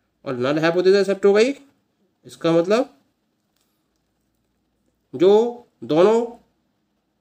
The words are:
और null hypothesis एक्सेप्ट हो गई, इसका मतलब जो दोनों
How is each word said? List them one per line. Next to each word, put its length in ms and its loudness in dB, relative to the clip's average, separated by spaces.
और 120 -10
null 260 -4
hypothesis 360 2
एक्सेप्ट 260 -2
हो 80 4
गई, 200 0
इसका 260 -6
मतलब 460 -2
जो 180 2
दोनों 340 2